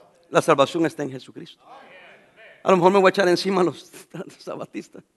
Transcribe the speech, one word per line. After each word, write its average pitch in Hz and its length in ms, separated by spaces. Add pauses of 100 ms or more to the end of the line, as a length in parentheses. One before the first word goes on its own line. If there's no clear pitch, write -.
(320)
La 165 100
salvación 156 460
está 147 160
en 135 80
Jesucristo. 131 520 (1000)
A 185 80
lo 190 60
mejor 180 160
me 202 40
voy 190 120
a - 20
echar 190 160
encima 185 340
a - 20
los, - 280 (120)
<laughs> - 100
a 165 120
los - 80
sabatistas. - 680 (140)